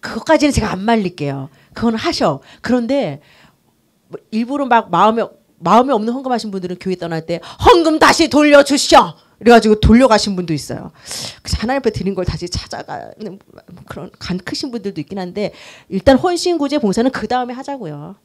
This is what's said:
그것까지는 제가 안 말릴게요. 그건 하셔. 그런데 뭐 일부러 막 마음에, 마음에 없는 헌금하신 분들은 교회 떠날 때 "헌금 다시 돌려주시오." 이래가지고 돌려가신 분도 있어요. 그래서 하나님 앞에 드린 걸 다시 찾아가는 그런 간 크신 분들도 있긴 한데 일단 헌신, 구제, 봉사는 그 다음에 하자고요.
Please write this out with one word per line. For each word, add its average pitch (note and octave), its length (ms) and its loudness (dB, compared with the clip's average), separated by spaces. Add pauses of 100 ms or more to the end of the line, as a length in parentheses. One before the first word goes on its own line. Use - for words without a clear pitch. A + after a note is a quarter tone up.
그것까지는 D4 500 0
제가 A3 200 -2
안 F#3 100 -6
말릴게요. F3 680 -4 (240)
그건 A3+ 220 -2
하셔. G#3+ 460 -2 (200)
그런데 A#3 600 -2 (880)
뭐 - 120 -16 (120)
일부러 A#3+ 340 -4
막 A#3 260 0
마음에, G#3 320 2 (360)
마음에 A#3 340 4
없는 A3 200 -2
헌금하신 B3 380 -4
분들은 F3+ 280 -8
교회 F#3 160 -4
떠날 D#3+ 300 -6
때 E3 140 -6 (260)
"헌금 E4 340 4
다시 D4+ 300 4
돌려주시오." C#4+ 840 4 (280)
이래가지고 A3 400 6
돌려가신 A3 540 4
분도 F3 180 -4
있어요. - 380 -8 (520)
그래서 - 160 -6
하나님 B3+ 200 -2
앞에 B3+ 120 0
드린 G3 240 -4
걸 F#3 100 -4
다시 F3 240 -6
찾아가는 E3 880 -12 (480)
그런 - 320 -16
간 F3 200 -6
크신 C#4 340 -10
분들도 G3+ 300 -10
있긴 G3 180 -10
한데 F#3 320 -6 (380)
일단 B3 280 2
헌신, F4 400 0
구제, C#4+ 220 -2
봉사는 A#3 320 0
그 G#3+ 160 -8
다음에 B3 260 -4
하자고요. G3 720 -12